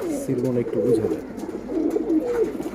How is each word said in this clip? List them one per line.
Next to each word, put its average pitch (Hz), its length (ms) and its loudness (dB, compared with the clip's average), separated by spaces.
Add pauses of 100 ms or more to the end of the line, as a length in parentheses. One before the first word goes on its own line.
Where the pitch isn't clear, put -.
(220)
সিলমন 123 420 0
একটু 117 220 -4
বুঝে 110 280 4
যায়। - 120 -6 (1500)